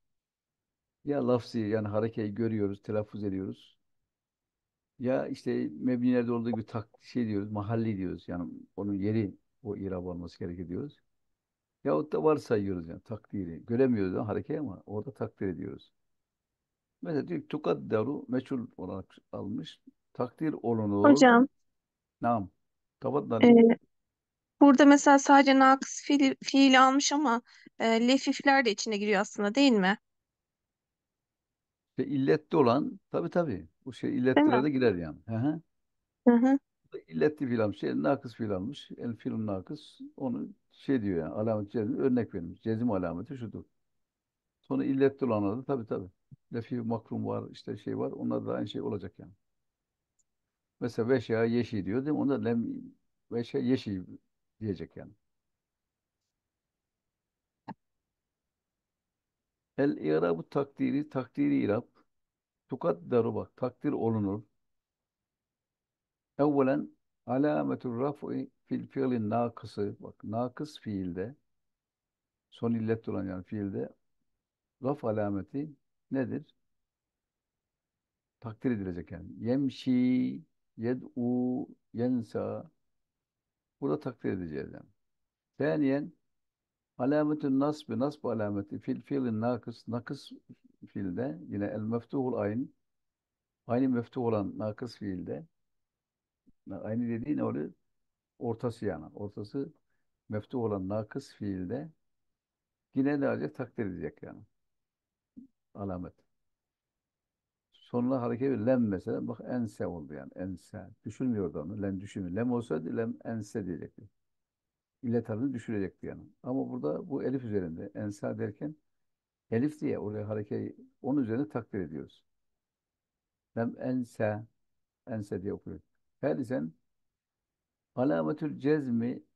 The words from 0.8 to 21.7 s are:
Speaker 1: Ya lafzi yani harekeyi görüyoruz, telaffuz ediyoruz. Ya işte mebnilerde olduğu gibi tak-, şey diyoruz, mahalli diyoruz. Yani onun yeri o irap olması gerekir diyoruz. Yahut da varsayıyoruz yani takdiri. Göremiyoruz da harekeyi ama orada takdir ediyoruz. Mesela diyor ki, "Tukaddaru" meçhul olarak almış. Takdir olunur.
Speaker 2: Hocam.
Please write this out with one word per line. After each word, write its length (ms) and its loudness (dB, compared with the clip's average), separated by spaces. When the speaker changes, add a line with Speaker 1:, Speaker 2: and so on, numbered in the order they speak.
Speaker 1:
Ya 240 0
lafzi 300 0
yani 300 0
harekeyi 460 -2
görüyoruz, 480 -2
telaffuz 420 -4
ediyoruz. 540 -6
Ya 280 0
işte 460 -2
mebnilerde 600 2
olduğu 180 0
gibi 160 -4
tak-, 340 -10
şey 260 -4
diyoruz, 240 -2
mahalli 460 -2
diyoruz. 320 -6
Yani 240 -6
onun 180 -2
yeri 400 0
o 140 -6
irap 280 -6
olması 340 -10
gerekir 300 -8
diyoruz. 280 -8
Yahut 280 0
da 120 0
varsayıyoruz 640 0
yani 120 -14
takdiri. 680 -10
Göremiyoruz 480 2
da 140 -4
harekeyi 320 -4
ama 260 -10
orada 280 -8
takdir 320 -8
ediyoruz. 460 -8
Mesela 260 -2
diyor 120 -4
ki, 80 -12
"Tukaddaru" 800 -2
meçhul 380 -2
olarak 400 -10
almış. 480 -8
Takdir 400 -4
olunur. 580 4
Speaker 2:
Hocam. 380 10